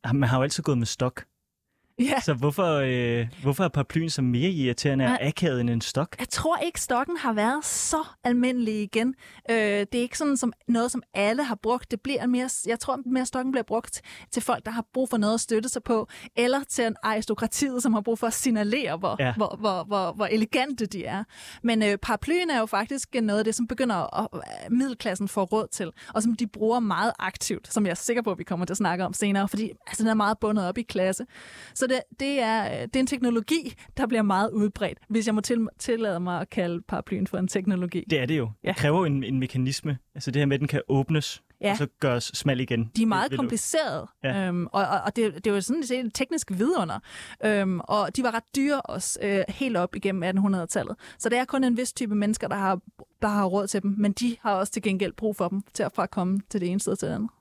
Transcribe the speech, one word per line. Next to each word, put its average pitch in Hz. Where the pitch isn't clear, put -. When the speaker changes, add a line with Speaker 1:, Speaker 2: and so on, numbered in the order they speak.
Speaker 1:
Man 139
har 131
jo 127
altid 151
gået 139
med 117
stok. -
Speaker 2:
Ja. 269
Speaker 1:
Så 156
hvorfor, 147
øh, 120
hvorfor 143
er 175
paraplyen 160
så 143
mere 123
irriterende 135
og 123
Speaker 2:
Nej. -
Speaker 1:
akavet 147
end 120
en 117
stok? -
Speaker 2:
Jeg 247
tror -
ikke, -
stokken 277
har 247
været 240
så -
almindelig 240
igen. 233
Øh, 226
det 208
er 240
ikke 247
sådan 285
som 240
noget, 240
som 247
alle 214
har 233
brugt. 240
Det 220
bliver 269
mere, 247
jeg 233
tror 269
mere, 254
stokken 254
bliver 247
brugt -
til 233
folk, -
der 220
har 226
brug 262
for 233
noget 214
at 233
støtte 226
sig -
på, 220
eller 247
til 240
en 226
aristokratiet, 226
som 226
har 214
brug 226
for 240
at 226
signalere, 214
hvor, 170
Speaker 1:
Ja. 127
Speaker 2:
hvor, 214
hvor, 185
hvor, 190
hvor 208
elegante 233
de 190
er. 190
Men, 226
øh, 202
paraplyen 320
er 262
jo 220
faktisk 226
noget 214
af 214
det, 220
som 233
begynder 226
at, 220
at -
middelklassen 233
får 202
råd 214
til, 175
og 214
som 226
de 233
bruger 220
meget 208
aktivt, -
som 208
jeg 180
er 175
sikker 240
på, 214
at 175
vi 170
kommer 175
til 185
at 196
snakke 180
om 185
senere, 196
fordi, 202
altså, -
den 226
er 220
meget 214
bundet 214
op 190
i 240
klasse. 190
Så 262
det, 254
det 277
er, 220
det 233
er 262
en 262
teknologi, 247
der 262
bliver 226
meget 202
udbredt, 208
hvis 214
jeg 214
må 214
til-, 226
tillade 220
mig 175
at 185
kalde 175
paraplyen -
for 180
en 185
teknologi. 185
Speaker 1:
Det 151
er 127
det 156
jo. 113
Speaker 2:
Ja. -
Speaker 1:
Det -
kræver 151
jo 180
en, 139
en 131
mekanisme. 131
Altså 143
det 135
her 147
med, 139
at 135
den 143
kan 143
åbnes, 139
Speaker 2:
Ja. 202
Speaker 1:
og 196
så 143
gøres 123
smal 131
igen. 117
Speaker 2:
De 220
er 226
meget 202
Speaker 1:
Det 285
vil -
Speaker 2:
komplicerede, 233
Speaker 1:
Ja. 185
Speaker 2:
øhm, 175
og, 202
og, 180
og 202
det, 220
det 196
er 208
jo 202
sådan 285
set 247
et 214
teknisk -
vidunder. 196
Øhm, 196
og -
de 262
var 233
ret 233
dyre 277
også, -
øh, 196
helt 233
op 175
igennem 190
attenhundredetallet. 190
Så -
det 240
er 254
kun 269
en 240
vis 254
type 208
mennesker, 208
der -
har, 190
der 220
har 208
råd 196
til 202
dem, 202
men 208
de 233
har 208
også 190
til 214
gengæld 190
brug 214
for 180
dem 196
til 208
at, 202
fra 190
at -
komme 190
til 202
det 175
ene 190
sted 202
til -
det 160
andet. 214